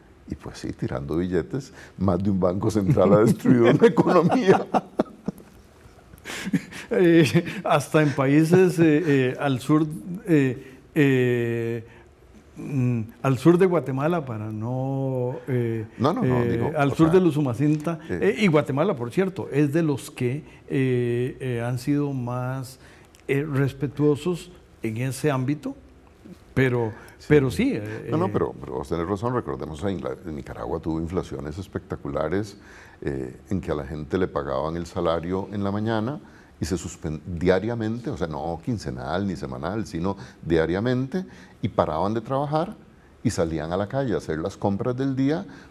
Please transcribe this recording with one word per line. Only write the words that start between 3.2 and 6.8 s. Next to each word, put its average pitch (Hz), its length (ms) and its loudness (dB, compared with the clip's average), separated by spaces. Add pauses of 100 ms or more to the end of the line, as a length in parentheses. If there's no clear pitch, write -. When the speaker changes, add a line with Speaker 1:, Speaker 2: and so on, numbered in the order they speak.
Speaker 1:
destruido - 500 6
una - 160 6
economía. 180 840 4
<laughs> - 40 2 (2250)